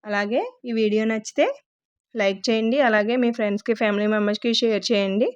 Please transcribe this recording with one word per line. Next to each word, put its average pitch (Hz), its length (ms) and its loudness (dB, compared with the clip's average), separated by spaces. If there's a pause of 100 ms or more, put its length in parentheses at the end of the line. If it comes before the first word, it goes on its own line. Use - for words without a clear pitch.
అలాగే 208 380 -2 (180)
ఈ 247 120 -8
వీడియో 220 340 2
నచ్చితే 220 400 0 (680)
లైక్ 196 260 0
చేయండి, 226 400 0
అలాగే 220 360 2
మీ 240 140 2
ఫ్రెండ్స్‌కి, 214 440 -4
ఫ్యామిలీ 208 320 0
మెంబర్స్‌కి 214 480 0
షేర్ 226 300 0
చేయండి. 202 520 0